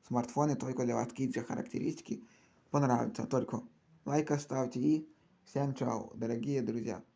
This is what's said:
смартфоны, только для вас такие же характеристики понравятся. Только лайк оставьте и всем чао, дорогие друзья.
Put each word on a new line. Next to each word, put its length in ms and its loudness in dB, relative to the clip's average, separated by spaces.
смартфоны, 480 2
только 300 -2
для 120 2
вас 120 0
такие 240 -4
же 80 -2
характеристики 840 -6
понравятся. 560 2
Только 360 0
лайк 260 2
оставьте 500 0
и 280 4
всем 260 0
чао, 420 -2
дорогие 460 0
друзья. 420 -2